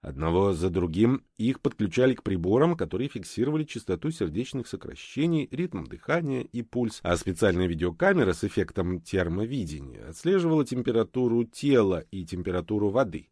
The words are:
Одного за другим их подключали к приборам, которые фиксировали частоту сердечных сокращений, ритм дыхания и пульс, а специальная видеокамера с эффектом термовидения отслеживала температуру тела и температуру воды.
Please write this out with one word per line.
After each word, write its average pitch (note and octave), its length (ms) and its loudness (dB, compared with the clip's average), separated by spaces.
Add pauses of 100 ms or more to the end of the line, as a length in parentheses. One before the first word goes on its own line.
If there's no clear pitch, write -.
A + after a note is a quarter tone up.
Одного E2+ 540 0
за F2 160 0
другим F#2 540 2 (120)
их B2 240 -2
подключали B2 540 2
к - 80 -14
приборам, G2+ 520 2
которые F#2+ 360 -4
фиксировали C#3 540 -2
частоту D3+ 460 -6
сердечных A#2 560 -4
сокращений, D3 840 -4
ритм B2+ 340 -6
дыхания C#3+ 560 -4
и A#2+ 220 -8
пульс, A#2 400 -4
а F2 160 2
специальная F#2 480 2
видеокамера F2+ 680 2
с E2 120 -2
эффектом F2+ 580 -2
термовидения F2+ 1040 -4
отслеживала E3 560 2
температуру A#2+ 800 2
тела A2+ 680 4
и F#2+ 140 -8
температуру F2+ 640 -2
воды. G2 440 -2